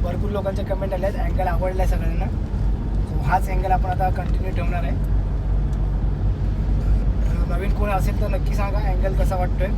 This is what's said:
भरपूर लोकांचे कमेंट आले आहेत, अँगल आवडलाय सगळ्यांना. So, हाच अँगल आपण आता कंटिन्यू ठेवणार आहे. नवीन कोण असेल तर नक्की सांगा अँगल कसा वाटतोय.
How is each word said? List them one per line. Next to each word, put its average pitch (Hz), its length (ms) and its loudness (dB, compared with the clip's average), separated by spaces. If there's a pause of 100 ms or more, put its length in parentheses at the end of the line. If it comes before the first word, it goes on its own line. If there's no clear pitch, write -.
भरपूर - 260 -2
लोकांचे 196 340 -2
कमेंट 196 300 -2
आले 185 120 -2
आहेत, 202 140 -2
अँगल - 280 0
आवडलाय 185 400 0
सगळ्यांना. - 380 0
So, - 1000 -2
हाच 180 260 0
अँगल 185 220 0
आपण 185 180 2
आता 185 200 0
कंटिन्यू 185 460 -2
ठेवणार - 280 0
आहे. - 80 -2 (2500)
नवीन - 240 0
कोण 208 160 2
असेल 190 320 0
तर - 60 0
नक्की - 280 0
सांगा - 240 0
अँगल 190 400 0
कसा - 160 2
वाटतोय. 180 320 0 (100)